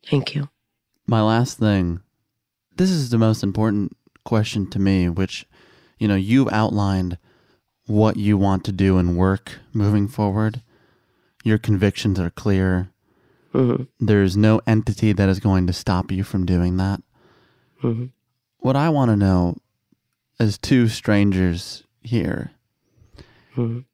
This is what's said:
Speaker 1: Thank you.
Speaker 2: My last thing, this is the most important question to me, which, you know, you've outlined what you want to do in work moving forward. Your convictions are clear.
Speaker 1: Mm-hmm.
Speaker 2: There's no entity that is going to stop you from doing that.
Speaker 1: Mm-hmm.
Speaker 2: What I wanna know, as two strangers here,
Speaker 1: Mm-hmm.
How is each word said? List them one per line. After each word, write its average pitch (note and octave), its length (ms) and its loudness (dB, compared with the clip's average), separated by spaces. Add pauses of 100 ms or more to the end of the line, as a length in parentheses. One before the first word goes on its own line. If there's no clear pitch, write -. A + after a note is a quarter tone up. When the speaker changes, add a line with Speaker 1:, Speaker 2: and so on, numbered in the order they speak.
Speaker 1:
Thank C#3 260 -2
you. C#3+ 140 -6 (580)
Speaker 2:
My A2+ 160 2
last A2+ 360 0
thing, F#2 420 0 (760)
this F#3 140 2
is D3 200 -2
the A#2+ 80 2
most A2 240 2
important G2+ 540 -2 (280)
question G#2+ 460 -2
to - 80 -6
me, F#2+ 300 2
which, F2+ 380 -6 (520)
you A2 100 -2
know, G2+ 80 2
you've A2 320 2
outlined G2+ 720 -2 (680)
what G#2+ 300 2
you G#2 220 0
want F#2+ 260 0
to G2+ 80 -6
do F#2+ 260 2
in F2 180 0
work F#2+ 420 -2 (140)
moving G#2 360 0
forward. G#2+ 540 -2 (840)
Your A2 140 2
convictions G2+ 600 0
are F2 120 -2
clear. F#2+ 600 0 (640)
Speaker 1:
Mm-hmm. B2+ 300 0 (200)
Speaker 2:
There's G2+ 320 2
no G#2+ 300 4
entity A2 460 0
that G2 160 2
is F#2+ 120 0
going F#2 260 2
to F2+ 60 -2
stop F#2 380 -4
you F#2+ 140 -2
from F#2 220 -4
doing F2+ 320 0
that. F#2+ 240 -2 (800)
Speaker 1:
Mm-hmm. A#2+ 240 -4 (520)
Speaker 2:
What C3 180 0
I D3 120 0
wanna C3 280 2
know, F#2 400 2 (840)
as G#2+ 200 0
two B2 300 2
strangers F#2+ 960 0 (180)
here, - 520 -4 (1040)
Speaker 1:
Mm-hmm. A#2+ 240 -4 (140)